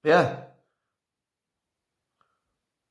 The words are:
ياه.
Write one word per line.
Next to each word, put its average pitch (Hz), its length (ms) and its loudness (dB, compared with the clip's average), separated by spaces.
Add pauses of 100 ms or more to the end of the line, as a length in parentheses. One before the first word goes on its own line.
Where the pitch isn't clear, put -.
ياه. 160 460 0 (2500)